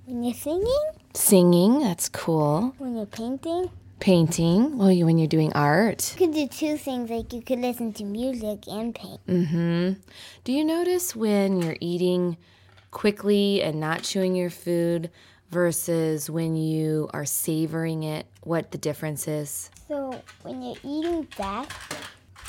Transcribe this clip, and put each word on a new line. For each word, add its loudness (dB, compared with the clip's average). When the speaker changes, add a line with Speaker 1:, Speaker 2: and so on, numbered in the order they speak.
Speaker 1:
when -6
you're -2
singing? 0
Speaker 2:
Singing, 6
that's -2
cool. 0
Speaker 1:
When -6
you're -6
painting? -6
Speaker 2:
Painting, 4
well, 6
you, 6
when 6
you're 4
doing 2
art. 2
Speaker 1:
You 4
could 0
do -2
two -4
things, -6
like -6
you -10
could -2
listen -4
to -10
music -4
and -6
paint. -16
Speaker 2:
Mm-hmm. 2
Do -4
you 2
notice 0
when 2
you're -2
eating 0
quickly 2
and -2
not -4
chewing 0
your 0
food -2
versus 0
when -2
you 0
are -6
savoring -2
it, -6
what -4
the -10
difference -6
is? -6
Speaker 1:
So -8
when -10
you're -10
eating -4
fast, -6